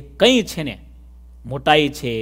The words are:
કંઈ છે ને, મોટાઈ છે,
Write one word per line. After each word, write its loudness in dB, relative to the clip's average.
કંઈ 4
છે -10
ને, -10
મોટાઈ 2
છે, -8